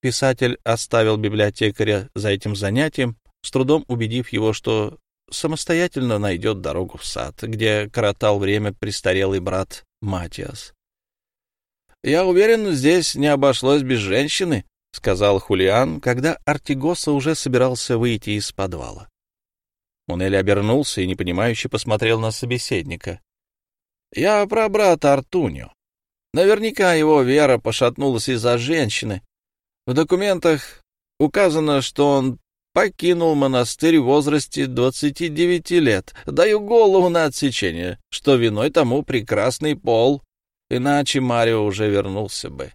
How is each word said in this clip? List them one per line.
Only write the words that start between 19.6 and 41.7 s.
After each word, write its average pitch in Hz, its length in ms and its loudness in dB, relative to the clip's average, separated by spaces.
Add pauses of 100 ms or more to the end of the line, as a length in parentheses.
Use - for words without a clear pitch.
Мунель 95 300 -2
обернулся 101 640 2
и 90 60 0
непонимающе 92 640 -2
посмотрел 113 500 0
на 113 120 -4
собеседника. 101 880 -6 (960)
«Я 208 340 2
про 214 220 0
брата 185 440 4
Артуньо. 131 600 -4 (600)
Наверняка 208 600 2
его 156 300 4
вера 135 340 4
пошатнулась 123 720 -2
из-за 120 280 0
женщины. 117 640 -4 (640)
В 127 80 -4
документах 175 880 0 (380)
указано, 151 640 2
что 143 280 0
он 131 300 0 (340)
покинул 170 600 2
монастырь 139 640 2
в 127 60 2
возрасте 143 600 0
двадцати 131 600 -2
девяти 175 520 0
лет. 110 340 0 (120)
Даю 190 360 2
голову 202 480 4
на 170 160 2
отсечение, 92 720 -4 (100)
что - 260 2
виной 117 340 2
тому 143 340 0
прекрасный 123 720 -2
пол, 123 480 2 (460)
иначе 139 500 -2
Марио 117 460 2
уже 104 240 -2